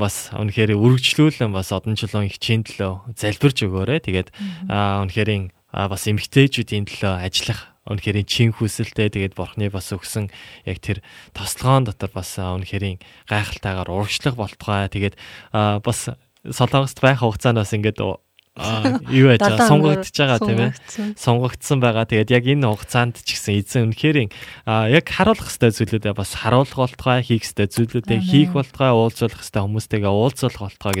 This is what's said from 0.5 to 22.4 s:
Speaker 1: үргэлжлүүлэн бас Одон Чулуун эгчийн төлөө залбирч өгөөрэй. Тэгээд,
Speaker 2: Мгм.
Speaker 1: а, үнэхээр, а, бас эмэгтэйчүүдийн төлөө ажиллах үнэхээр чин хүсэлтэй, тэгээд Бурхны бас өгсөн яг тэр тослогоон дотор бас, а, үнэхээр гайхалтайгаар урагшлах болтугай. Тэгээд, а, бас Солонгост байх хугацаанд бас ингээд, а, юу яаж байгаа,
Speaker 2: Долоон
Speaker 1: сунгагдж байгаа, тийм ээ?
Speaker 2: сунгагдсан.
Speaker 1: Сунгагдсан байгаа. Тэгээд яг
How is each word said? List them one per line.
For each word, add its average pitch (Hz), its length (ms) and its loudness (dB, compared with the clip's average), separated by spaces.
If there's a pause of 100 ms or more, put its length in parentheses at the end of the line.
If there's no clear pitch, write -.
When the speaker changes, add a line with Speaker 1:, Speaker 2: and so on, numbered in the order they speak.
Speaker 1:
үргэлжлүүлэн 127 800 2
бас 95 160 -4
Одон 104 240 -2
Чулуун 104 320 -2
эгчийн 110 400 -2
төлөө 98 480 -6
залбирч 113 480 0
өгөөрэй. 98 400 -2
Тэгээд, 92 320 -2
Speaker 2:
Мгм. 190 320 -8
Speaker 1:
а, 101 400 0
үнэхээр, 104 240 0 (400)
а, 98 160 -2
бас 95 240 -8
эмэгтэйчүүдийн 110 800 0
төлөө 92 320 -4
ажиллах - 460 -6 (200)
үнэхээр 104 400 -2
чин 113 240 2
хүсэлтэй, 107 560 -2
тэгээд 98 240 -6
Бурхны 98 400 -6
бас 95 160 -10
өгсөн 101 400 -6 (400)
яг 92 100 -6
тэр - 220 -6 (320)
тослогоон 127 560 0
дотор - 240 -8
бас, - 240 -10
а, 92 160 -4
үнэхээр 95 480 -6 (240)
гайхалтайгаар 98 640 -4
урагшлах 104 480 -4
болтугай. 101 520 -4
Тэгээд, 101 260 -4 (360)
а, 104 300 2
бас - 280 -4 (360)
Солонгост 135 560 0
байх 131 200 4
хугацаанд 117 360 2
бас 104 160 -2
ингээд, 107 280 0
а, 220 960 -4 (120)
юу 131 240 8
яаж 107 80 4
байгаа, 110 160 4
Speaker 2:
Долоон 226 120 6
Speaker 1:
сунгагдж 151 480 4
байгаа, 131 240 2
тийм 107 200 0
ээ? 123 120 2
Speaker 2:
сунгагдсан. - 340 -10 (100)
Speaker 1:
Сунгагдсан 123 640 0
байгаа. 113 280 2
Тэгээд 107 240 2
яг 123 160 6